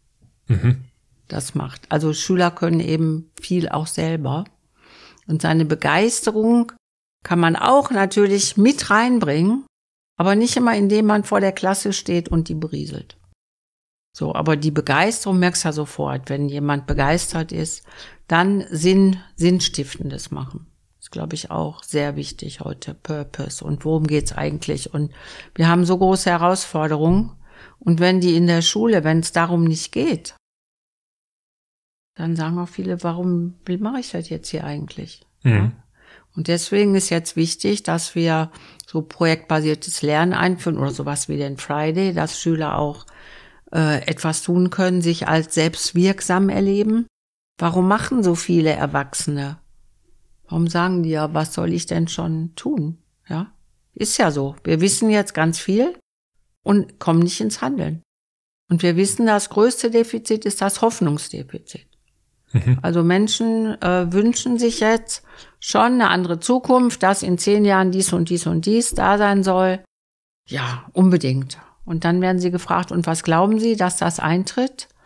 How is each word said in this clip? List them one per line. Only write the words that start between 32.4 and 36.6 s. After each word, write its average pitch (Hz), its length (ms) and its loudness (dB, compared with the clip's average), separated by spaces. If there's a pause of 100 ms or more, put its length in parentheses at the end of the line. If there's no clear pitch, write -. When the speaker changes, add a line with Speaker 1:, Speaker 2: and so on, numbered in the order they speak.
Speaker 2:
auch 175 120 -6
viele, 185 340 -6
„Warum, 175 520 -2 (100)
wie 180 120 -4
mache 226 220 -4
ich - 120 -10
das 165 180 -8
jetzt - 200 -10
hier 156 140 -8
eigentlich?“ 151 580 -12 (220)
Speaker 1:
Mhm. 131 80 4
Speaker 2:
Ja? 107 200 2 (640)
Und 165 120 -6
deswegen 196 480 2